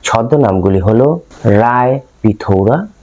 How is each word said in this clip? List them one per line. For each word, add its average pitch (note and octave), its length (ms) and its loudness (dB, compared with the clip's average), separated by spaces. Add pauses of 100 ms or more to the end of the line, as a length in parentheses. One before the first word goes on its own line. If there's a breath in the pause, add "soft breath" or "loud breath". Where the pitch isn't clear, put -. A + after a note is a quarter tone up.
ছদ্মনামগুলি G#2 800 0
হল A2 140 2 (640)
রায় B2 320 0 (280)
পিথৌরা G2+ 540 0 (260)